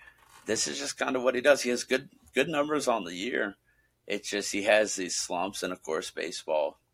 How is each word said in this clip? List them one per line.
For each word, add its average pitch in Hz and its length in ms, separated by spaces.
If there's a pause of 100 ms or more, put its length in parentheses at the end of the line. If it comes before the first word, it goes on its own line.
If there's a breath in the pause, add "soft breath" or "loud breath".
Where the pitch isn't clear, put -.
(460 soft breath)
This 117 220
is 143 100
just 139 180
kind 135 200
of 127 60
what 123 120
he 123 60
does. 139 220
He 123 80
has 123 120
good, 131 260 (240)
good 143 160
numbers 147 380
on 117 160
the 85 120
year. 104 420 (500)
It's - 240
just 101 220
he 101 100
has 107 320
these 90 220
slumps, 92 480
and 90 80
of - 100
course, 80 300
baseball, 76 640 (160)